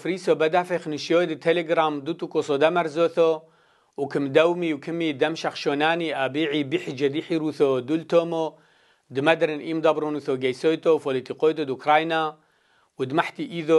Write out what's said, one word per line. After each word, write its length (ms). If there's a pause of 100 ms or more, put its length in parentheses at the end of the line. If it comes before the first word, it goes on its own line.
فریسۆ 400
بەدافێ 420
خنشیۆی 460
دی 160
تەلگرام 480 (120)
دوو 140
تو 140
کۆسۆ 300
دەمەرزۆتۆ 680 (680)
و 100
کم 260
دەومی 400
و 120
کمی 360
دەم 140
شەخشۆنانی 840
ئابیعی 540
بیحجە 420
دی 140
حیروسۆ 420 (180)
دول 240
تۆمۆ 340 (680)
دمەدرن 560
ئیم 140
دەبڕونوسۆ 520 (100)
گەیسۆیتۆ 500
و 100
فۆلیتیقۆیتۆ 680
دوکراینا 520 (760)
و 60
دمەحتی 480
ئیدۆ 260